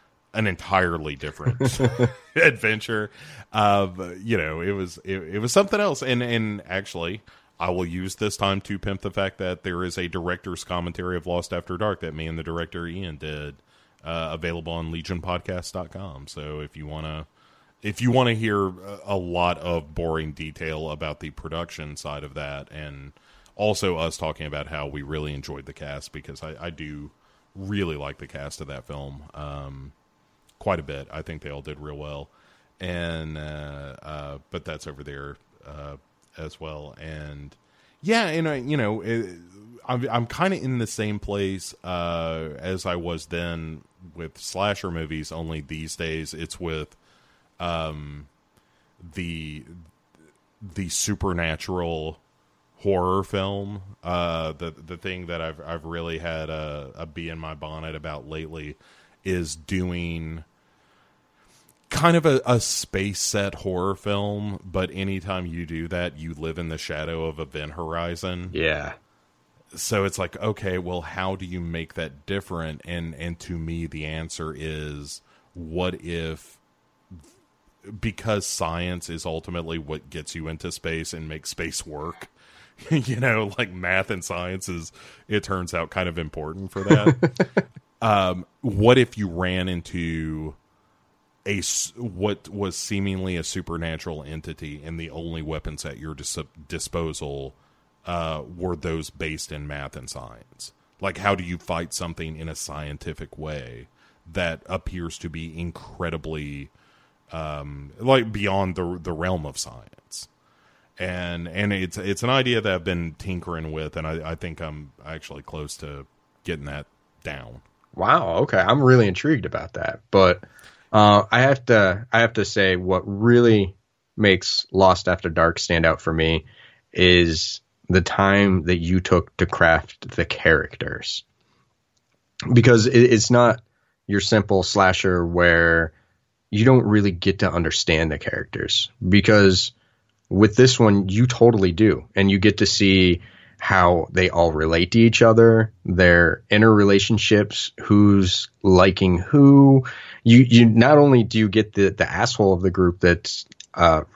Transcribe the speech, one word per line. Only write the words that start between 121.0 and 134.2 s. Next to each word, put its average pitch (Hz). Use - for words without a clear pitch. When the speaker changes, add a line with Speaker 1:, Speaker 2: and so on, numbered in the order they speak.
Speaker 2:
I 120
have 135
to, 104
I 113
have 117
to 104
say 95
what 92
really 107
makes 98
Lost 92
After 90
Dark 82
stand 82
out 80
for 82
me 80
is 87
the 90
time 98
that 87
you 87
took -
to 90
craft -
the 82
characters, -
because 120
it, 120
it's 110
not 120
your 101